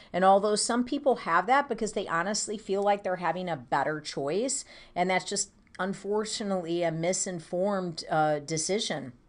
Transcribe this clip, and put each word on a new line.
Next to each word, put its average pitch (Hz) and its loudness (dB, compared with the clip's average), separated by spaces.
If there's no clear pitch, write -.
And 180 2
although 202 6
some 240 0
people 277 2
have 180 2
that 277 4
because 208 -4
they 208 -2
honestly 208 -2
feel 202 -2
like 202 4
they're 185 -2
having 180 -2
a 165 -2
better 143 -2
choice, 165 -2
and 180 0
that's 185 0
just - -4
unfortunately 190 -2
a 165 0
misinformed, 180 -2
uh, 156 2
decision. 156 -4